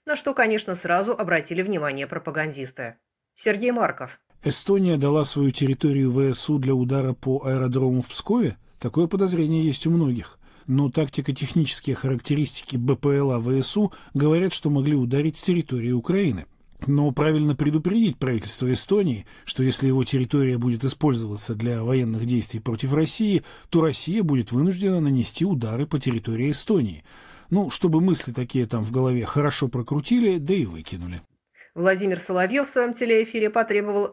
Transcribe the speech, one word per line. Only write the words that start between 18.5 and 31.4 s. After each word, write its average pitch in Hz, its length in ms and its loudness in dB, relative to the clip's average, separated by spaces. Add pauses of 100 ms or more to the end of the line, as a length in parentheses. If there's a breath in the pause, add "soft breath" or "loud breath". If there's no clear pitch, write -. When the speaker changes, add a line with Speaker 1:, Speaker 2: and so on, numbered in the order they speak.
Speaker 2:
Эстонии, 135 560 0 (200 loud breath)
что - 180 -2
если 131 240 2
его 131 160 2
территория 131 540 0
будет 120 260 0
использоваться 117 720 -2
для 113 260 -2
военных 117 440 0
действий 117 340 -2
против 123 340 -4
России, 165 500 2 (260 loud breath)
то 165 100 4
Россия 160 440 0
будет 135 280 0
вынуждена 180 480 2
нанести 139 460 2
удары 123 420 -2
по 143 120 -2
территории 117 520 -2
Эстонии. 120 540 0 (440 loud breath)
Ну, 190 200 2
чтобы 160 320 2
мысли 170 320 0
такие 127 320 -2
там 110 180 -4
в 107 80 -6
голове 127 320 0
хорошо 143 460 0
прокрутили, 180 680 0
да 151 160 0
и 165 120 2
выкинули. 87 560 -10 (540 loud breath)